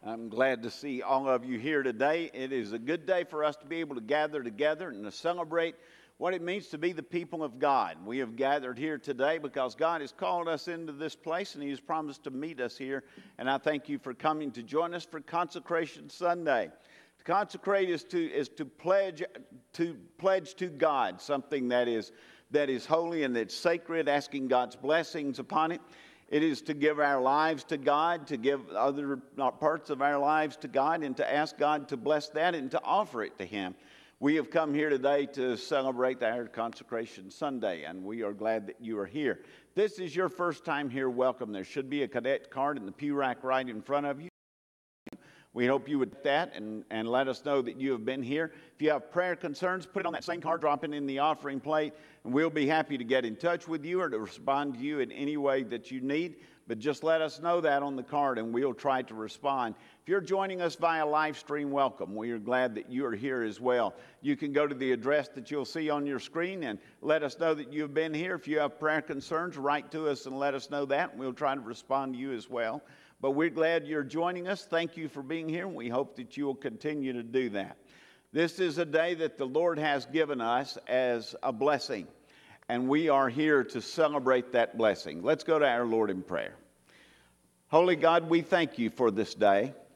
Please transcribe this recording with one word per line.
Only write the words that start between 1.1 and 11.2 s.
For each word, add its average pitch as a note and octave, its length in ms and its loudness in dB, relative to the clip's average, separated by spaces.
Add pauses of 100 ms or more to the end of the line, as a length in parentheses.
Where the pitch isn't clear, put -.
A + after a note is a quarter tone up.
of B2+ 160 4
you B2+ 160 -4
here C#3+ 240 0
today. C3+ 520 0
It C3 180 -6
is A2 220 -4
a A#2 40 -4
good D3+ 280 -4
day F3+ 180 0
for D#3 180 -4
us D3 140 0
to - 80 -20
be E3 160 -6
able D3 140 -6
to A#2+ 80 -6
gather D3 400 0
together D3 480 -2
and G#2 140 -10
to G#2 60 -8
celebrate E3 640 -2 (440)
what F3+ 160 -2
it F3 80 -4
means F3+ 240 -4
to - 100 -12
be E3+ 160 0
the D#3 100 -8
people E3 400 -6
of C3 160 -6
God. B2+ 460 4
We A#2 140 -4
have A#2 180 -4
gathered C3+ 400 0
here D3 220 -4
today C#3+ 400 0
because C3+ 360 -4
God D#3+ 280 0
has B2+ 100 -10
called F3 360 -2
us D#3+ 200 -4
into E3 240 -8
this D3+ 240 -8
place F3 380 -6